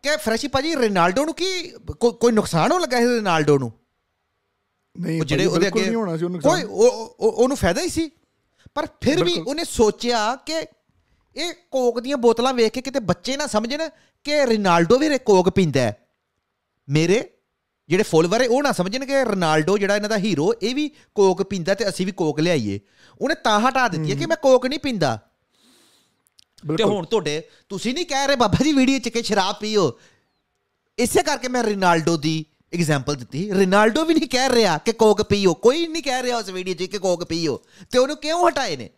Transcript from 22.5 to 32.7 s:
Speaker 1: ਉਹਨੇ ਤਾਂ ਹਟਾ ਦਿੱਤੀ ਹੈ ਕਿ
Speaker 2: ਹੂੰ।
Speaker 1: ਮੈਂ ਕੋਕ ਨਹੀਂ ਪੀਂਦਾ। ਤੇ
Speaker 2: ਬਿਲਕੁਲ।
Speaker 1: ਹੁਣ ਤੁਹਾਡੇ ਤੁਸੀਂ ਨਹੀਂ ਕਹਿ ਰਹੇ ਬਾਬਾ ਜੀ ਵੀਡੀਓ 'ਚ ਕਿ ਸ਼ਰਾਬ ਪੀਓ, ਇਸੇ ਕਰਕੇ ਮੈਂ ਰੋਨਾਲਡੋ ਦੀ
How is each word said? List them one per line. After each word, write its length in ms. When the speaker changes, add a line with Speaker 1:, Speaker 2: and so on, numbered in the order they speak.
Speaker 1:
ਉਹਨੇ 220
ਤਾਂ 160
ਹਟਾ 280
ਦਿੱਤੀ 240
ਹੈ 40
ਕਿ 80
Speaker 2:
ਹੂੰ। 60
Speaker 1:
ਮੈਂ 80
ਕੋਕ 300
ਨਹੀਂ 120
ਪੀਂਦਾ। 360
ਤੇ 1500
Speaker 2:
ਬਿਲਕੁਲ। 260
Speaker 1:
ਹੁਣ 120
ਤੁਹਾਡੇ 380
ਤੁਸੀਂ 240
ਨਹੀਂ 120
ਕਹਿ 220
ਰਹੇ 80
ਬਾਬਾ 280
ਜੀ 100
ਵੀਡੀਓ 260
'ਚ 100
ਕਿ 140
ਸ਼ਰਾਬ 320
ਪੀਓ, 440
ਇਸੇ 240
ਕਰਕੇ 240
ਮੈਂ 160
ਰੋਨਾਲਡੋ 540
ਦੀ 280